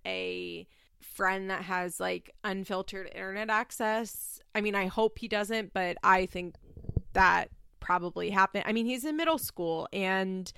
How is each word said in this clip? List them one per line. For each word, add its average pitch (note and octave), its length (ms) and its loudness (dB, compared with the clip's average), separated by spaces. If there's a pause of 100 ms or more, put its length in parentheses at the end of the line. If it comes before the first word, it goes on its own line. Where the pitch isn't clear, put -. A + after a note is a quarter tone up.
a F3+ 600 -6 (340)
friend F#3+ 480 -2
that F#3 140 -2
has, F3+ 360 -4
like, F3+ 340 -4 (100)
unfiltered F#3+ 680 -4
internet G3 360 -6
access. A3 920 0 (140)
I G#3+ 80 2
mean, G#3 140 0
I G3 100 2
hope A3 320 2
he G3+ 100 -10
doesn't, G#3+ 460 -2
but F3+ 300 0
I F#3+ 240 8
think F3+ 280 -6 (580)
that F3 360 6 (300)
probably F3 500 -2
happened. G3 380 2
I - 40 -2
mean, A3+ 140 2
he's B3 180 -2
in D4+ 140 -2
middle E4 220 2
school E3 520 -4
and, F#3+ 680 0